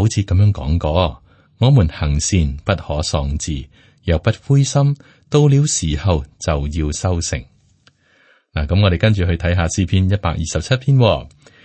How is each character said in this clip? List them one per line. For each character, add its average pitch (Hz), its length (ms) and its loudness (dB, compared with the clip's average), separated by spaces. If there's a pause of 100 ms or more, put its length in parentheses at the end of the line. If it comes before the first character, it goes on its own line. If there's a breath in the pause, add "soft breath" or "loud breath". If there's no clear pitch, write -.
節 101 160 -2
噉 90 180 -2
樣 101 100 4
講 78 260 -2
過， 82 440 0 (360 soft breath)
「我 127 120 2
們 110 180 6
行 73 300 -2
善 73 460 0
不 101 100 0
可 80 260 -4
喪 73 360 -4
志， 71 320 -8 (360 soft breath)
若 95 140 2
不 110 140 -2 (100)
灰 139 220 2
心， 143 320 0 (320 soft breath)
到 147 180 4
了 139 200 4
時 76 300 -2
候 78 280 0 (160)
就 73 260 -2
要 76 240 -2
收 87 300 -2
成。」 69 200 -6 (1120 soft breath)
嗱， 76 140 -2
噉 101 160 2
我 98 80 4
哋 85 80 0
跟 107 160 2
住 92 100 0
去 87 120 0
睇 87 180 -2
吓 85 140 0
詩 90 180 -2
篇 95 240 0
一 101 60 2
百 85 140 -2
二 78 80 -4
十 80 220 -4
七 127 180 -4
篇 135 180 0
喎。 90 320 2 (360 soft breath)